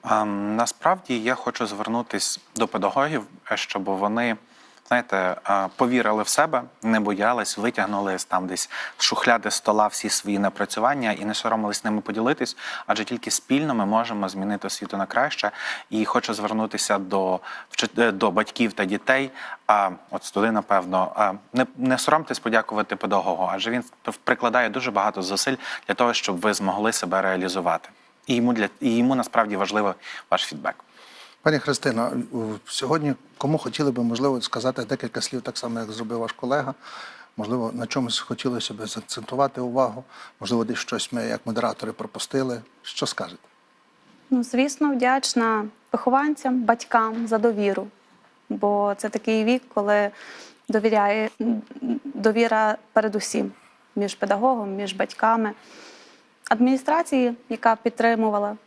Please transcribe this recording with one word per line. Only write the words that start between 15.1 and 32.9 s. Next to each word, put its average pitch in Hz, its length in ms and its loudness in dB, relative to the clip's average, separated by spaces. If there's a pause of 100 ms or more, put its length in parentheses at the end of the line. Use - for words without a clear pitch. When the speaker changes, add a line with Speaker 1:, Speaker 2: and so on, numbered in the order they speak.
Speaker 1:
І 110 140 0
хочу 117 300 0
звернутися 107 640 0
до 92 420 0 (300)
вчит-, - 300 -2
е, 117 120 6
до 98 180 2
батьків 107 420 0
та 101 120 -2
дітей, 131 460 0 (360)
а, 101 240 6 (200)
от - 240 -8
туди, 107 160 4
напевно, 92 680 2
а, 104 160 4 (200)
не, 127 140 2 (100)
не 127 220 2
соромтесь 151 400 2
подякувати 110 580 0
педагогу, 92 560 0
адже 98 180 -4
він 123 140 -2 (220)
в-, 113 100 -6
прикладає 120 520 0
дуже 123 220 -4
багато 101 320 0
зусиль 101 340 -2 (320)
для 101 60 0
того, 120 200 2
щоб 92 260 -2
ви 104 140 2
змогли 101 380 0
себе 95 300 0
реалізувати. 90 680 -2 (380)
І 127 80 0
йому 120 180 4
для, 107 160 0 (120)
і 117 160 2
йому 127 180 4
насправді 110 420 0
важливий 101 360 2 (380)
ваш 92 120 2
фідбек. 71 320 -6 (680)
Speaker 2:
Пані 156 160 2
Христино, 123 540 -2 (200)
у-, 127 60 -6 (280)
сьогодні 147 480 -2 (240)